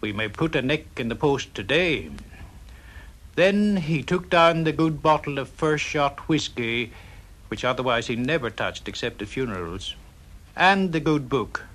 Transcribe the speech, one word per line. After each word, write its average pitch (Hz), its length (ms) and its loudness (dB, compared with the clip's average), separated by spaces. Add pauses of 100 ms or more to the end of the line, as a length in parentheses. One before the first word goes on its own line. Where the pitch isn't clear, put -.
"We 107 120 -4
may 107 140 -4
put 156 300 -2
a 139 40 2
neck 143 260 -2 (120)
in 120 100 -4
the 117 60 -2
post 139 400 0
today." 135 560 0 (1300)
Then 202 400 4
he 151 260 0
took 175 260 -2
down 165 360 6
the 156 80 2
good 156 280 2
bottle 151 380 2
of 131 120 -6
first 156 340 0
shot 143 440 0
whiskey, 120 640 0 (560)
which - 180 -8
otherwise 123 440 2
he 123 80 -2
never 127 340 0
touched 101 380 -6
except 113 340 -6
at 104 60 -8
funerals, 98 640 -6 (640)
and 190 340 4
the 160 80 0
good 147 300 0
book 120 340 -2 (120)